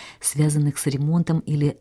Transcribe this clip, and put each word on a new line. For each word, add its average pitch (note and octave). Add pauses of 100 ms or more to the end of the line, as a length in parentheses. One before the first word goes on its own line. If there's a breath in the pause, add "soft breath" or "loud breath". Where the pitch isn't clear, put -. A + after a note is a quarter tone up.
(200 loud breath)
связанных D3
с -
ремонтом D#3
или D3